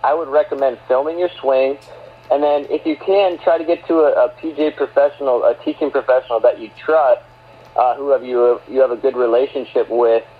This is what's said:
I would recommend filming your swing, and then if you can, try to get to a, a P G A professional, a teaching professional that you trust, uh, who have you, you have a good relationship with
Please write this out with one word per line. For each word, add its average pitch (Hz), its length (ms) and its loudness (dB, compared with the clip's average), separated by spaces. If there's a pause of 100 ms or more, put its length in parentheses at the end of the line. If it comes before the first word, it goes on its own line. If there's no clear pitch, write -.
I 135 100 0
would 160 140 -4
recommend 139 520 -2 (100)
filming 147 280 0
your 175 120 -2 (100)
swing, 135 380 0 (520)
and 143 140 2
then 147 260 0
if - 160 -6
you 156 120 -2
can, 190 400 0
try 165 200 0
to 165 60 -6
get 165 240 -4
to 165 140 2
a, 135 240 4
a 120 40 -4
P 160 240 -10
G 151 140 -2
A 143 40 -2
professional, 139 720 -2
a 120 180 2
teaching 151 280 -4
professional 127 500 0
that - 180 2
you 110 180 -14
trust, 151 440 0 (560)
uh, 123 180 0
who 139 140 -6
have 127 160 0
you, 123 420 2
you 131 140 0
have 123 100 4
a 120 60 -4
good 131 180 -2
relationship 123 760 -2
with 113 360 2 (140)